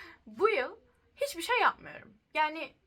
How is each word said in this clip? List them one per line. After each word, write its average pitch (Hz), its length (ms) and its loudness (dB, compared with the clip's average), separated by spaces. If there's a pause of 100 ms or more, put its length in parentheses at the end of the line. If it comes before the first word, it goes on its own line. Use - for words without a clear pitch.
(260)
bu 226 220 2
yıl 339 280 -2 (400)
hiçbir 349 260 -4
şey 466 180 2
yapmıyorum. - 540 0 (200)
Yani 311 400 -2 (120)